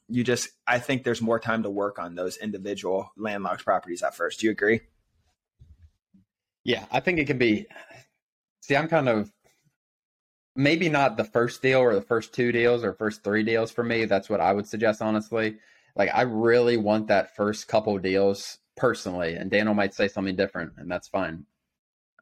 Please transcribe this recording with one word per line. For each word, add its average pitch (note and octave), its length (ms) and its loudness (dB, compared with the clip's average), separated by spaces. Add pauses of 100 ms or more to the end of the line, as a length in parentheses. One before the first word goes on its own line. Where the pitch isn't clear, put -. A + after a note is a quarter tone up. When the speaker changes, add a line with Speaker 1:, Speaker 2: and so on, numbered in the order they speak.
Speaker 1:
you A#2+ 160 -2
just, A#2+ 240 0 (180)
I B2 140 2
think B2+ 240 -4
there's A#2 180 -2
more A2+ 160 0
time A2+ 260 -2
to G2+ 60 -4
work G2+ 300 -4
on F2 160 -10
those F2+ 220 -6
individual G2 800 -6
landlocked G2+ 480 -6
properties F2+ 360 -2
at - 140 -4
first. E2+ 240 -6
Do A2 60 -4
you A2 80 4
agree? G#2+ 260 2 (1800)
Speaker 2:
Yeah, A2 280 -2
I C3 80 0
think F3 200 0
it D3 80 0
can C3+ 100 0
be. A2 300 2 (960)
See, C#3 140 -2
I'm D3+ 120 0
kind D#3 220 2
of, G#2+ 220 0 (1200)
maybe D#3+ 340 2
not C#3 280 2
the A2 60 0
first - 380 0
deal C3 180 4
or A#2+ 160 4
the G2 60 2
first A2+ 320 -2
two A#2+ 180 0
deals A#2+ 320 2
or G2+ 100 -2
first G#2+ 300 -6
three G#2+ 200 0
deals A2+ 280 0
for A#2+ 120 -4
me. A#2 220 0
That's G2 240 0
what G2+ 120 0
I F#2 120 4
would G#2 140 -2
suggest, G#2+ 340 0
honestly. A2 560 -2 (380)
Like, G2+ 180 2
I A2+ 80 4
really A#2+ 560 4
want G#2+ 300 2
that G2+ 280 2
first G#2+ 320 -2
couple A2 300 0
deals G2 600 0 (180)
personally, F2+ 580 -2
and F#2+ 160 -8
Daniel G#2+ 220 2
might G2+ 200 0
say G#2 140 -2
something F#2+ 280 -4
different, F#2 420 -4
and F2 120 -14
that's F2 180 -8
fine. E2+ 380 -6 (760)